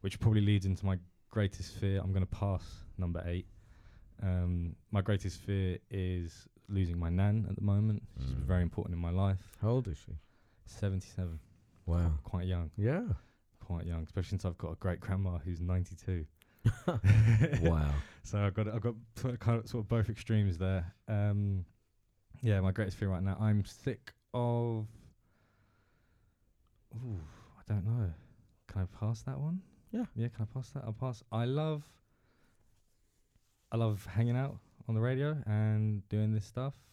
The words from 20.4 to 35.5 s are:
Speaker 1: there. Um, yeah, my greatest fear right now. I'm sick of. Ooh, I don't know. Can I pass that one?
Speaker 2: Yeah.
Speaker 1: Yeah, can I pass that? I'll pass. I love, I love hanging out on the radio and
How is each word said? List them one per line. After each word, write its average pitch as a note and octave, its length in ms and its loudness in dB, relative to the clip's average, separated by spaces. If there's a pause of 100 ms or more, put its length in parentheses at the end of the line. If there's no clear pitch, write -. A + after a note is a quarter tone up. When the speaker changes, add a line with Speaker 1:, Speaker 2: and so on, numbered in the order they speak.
Speaker 1:
there. F#2 340 0 (140)
Um, G2+ 580 0 (800)
yeah, G#2 180 4
my F#2+ 100 2
greatest F#2+ 260 -2
fear G2+ 120 0
right F#2 140 0
now. F#2+ 180 0
I'm G#2+ 240 4
sick - 480 -8 (220)
of. A#2 500 0 (2000)
Ooh, A2+ 240 -8 (380)
I - 100 -20
don't G#2 160 0
know. A2 280 0 (560)
Can G2 160 -2
I - 20 0 (140)
pass A2 240 -2
that C3+ 160 -6
one? E3 200 -2 (320)
Speaker 2:
Yeah. A3+ 140 -2 (100)
Speaker 1:
Yeah, A2+ 120 -2
can A2 200 -4
I - 60 -12
pass B2+ 160 -8
that? - 160 -10
I'll A2 80 -6
pass. B2 380 -8
I A2+ 140 0
love, D3 360 -2 (1900)
I A#2 60 -2
love G#2+ 280 0
hanging A#2 320 2
out C3 220 -4 (280)
on A2+ 60 0
the A2 80 2
radio C3 340 0 (120)
and G#2+ 640 2